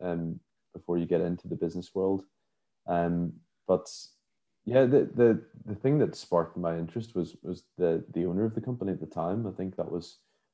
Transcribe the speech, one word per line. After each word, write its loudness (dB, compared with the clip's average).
um, -4
before -4
you 0
get 2
into -4
the -6
business -6
world. 0
Um, 0
but 2
yeah, 6
the, 4
the, 6
the -6
thing 2
that 2
sparked 0
my -2
interest -8
was, -4
was -8
the, 2
the 0
owner 0
of -2
the -4
company -4
at -4
the -8
time. -4
I -6
think -8
that -6
was, -8